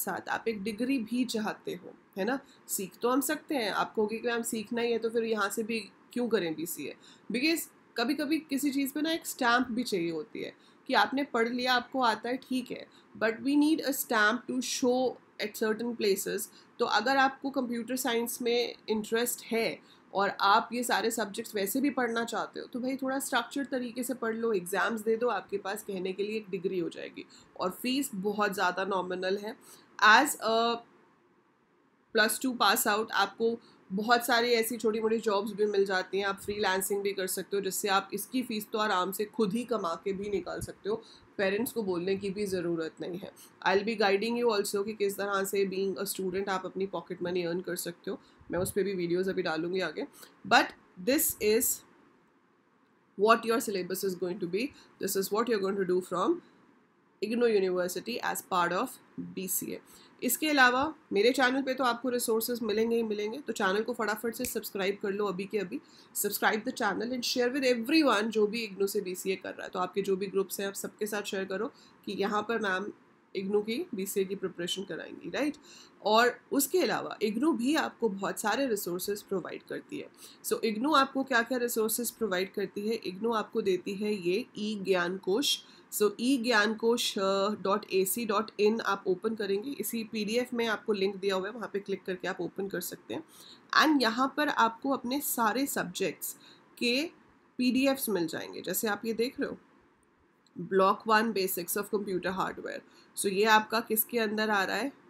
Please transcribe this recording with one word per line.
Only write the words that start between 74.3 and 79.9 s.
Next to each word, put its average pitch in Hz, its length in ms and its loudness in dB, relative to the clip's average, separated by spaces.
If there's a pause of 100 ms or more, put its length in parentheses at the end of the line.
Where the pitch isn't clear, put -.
preparation 185 500 -4
कराएंगी, - 460 -10
right। 269 260 -2 (500)
और 233 320 6 (140)
उसके 277 280 2
अलावा 151 420 -2
इग्नू 233 300 2
भी 247 240 2
आपको 233 320 0
बहुत 196 320 -4
सारे 233 260 2
resources 202 560 -2
provide - 460 -6
करती 143 300 -10